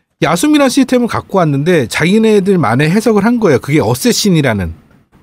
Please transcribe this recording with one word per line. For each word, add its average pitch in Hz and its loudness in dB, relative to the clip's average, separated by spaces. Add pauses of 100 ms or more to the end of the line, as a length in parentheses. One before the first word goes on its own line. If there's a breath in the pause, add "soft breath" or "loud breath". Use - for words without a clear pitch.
(220 soft breath)
야숨이라는 269 0
시스템을 247 0
갖고 - -4
왔는데 151 0
자기네들만의 180 0
해석을 208 0
한 240 0
거예요. 156 2
그게 147 -2
어쌔신이라는, 135 -2 (500)